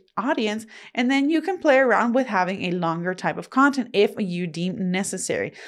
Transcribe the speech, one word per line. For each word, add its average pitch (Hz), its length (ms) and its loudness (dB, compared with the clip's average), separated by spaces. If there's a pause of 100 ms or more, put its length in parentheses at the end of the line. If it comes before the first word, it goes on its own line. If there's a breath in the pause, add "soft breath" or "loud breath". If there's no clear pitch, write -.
(180)
audience, 220 480 -2 (300 loud breath)
and 247 160 0
then 277 180 2
you 330 100 2
can 381 200 -4
play 269 180 4
around 240 360 4
with 262 120 2
having 196 380 -2
a 180 80 -2
longer 170 420 -2
type 175 240 -4
of - 140 -12
content 277 420 2
if 208 240 2
you 180 300 -4
deem 180 440 -4
necessary, - 640 -4 (140 loud breath)